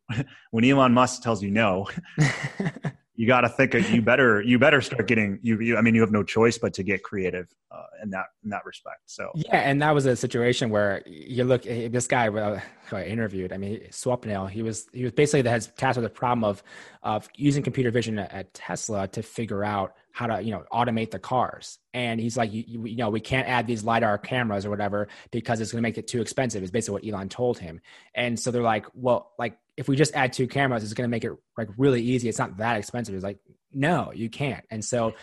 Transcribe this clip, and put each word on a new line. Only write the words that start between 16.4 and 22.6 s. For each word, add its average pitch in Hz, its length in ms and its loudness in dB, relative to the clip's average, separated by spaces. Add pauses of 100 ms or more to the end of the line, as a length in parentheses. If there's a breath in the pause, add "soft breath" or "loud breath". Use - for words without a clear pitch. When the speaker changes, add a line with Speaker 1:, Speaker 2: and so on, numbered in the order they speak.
Speaker 2:
of, 101 180 -2 (400 loud breath)
of 107 320 -4
using 143 260 2
computer 123 300 0
vision 113 280 0
at, 95 120 -6
at 95 220 -12
Tesla 98 560 -6
to - 120 -6
figure 104 440 -6
out 101 300 -2 (180 soft breath)
how 120 140 -4
to, 110 140 -2
you 110 100 -4
know, 90 200 -6
automate 113 400 0
the 95 80 -8
cars. - 580 -4 (160)
And 117 260 -4
he's 113 160 -4
like, 117 160 0
"You, 110 160 -6